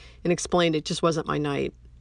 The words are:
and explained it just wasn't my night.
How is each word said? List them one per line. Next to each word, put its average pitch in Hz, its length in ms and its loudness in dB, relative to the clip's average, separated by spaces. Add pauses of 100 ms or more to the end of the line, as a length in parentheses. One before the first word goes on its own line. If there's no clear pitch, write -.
(240)
and 165 80 2
explained 170 440 2
it 151 100 -2
just 165 160 -4
wasn't 160 240 2
my 147 140 -2
night. 143 340 -2 (280)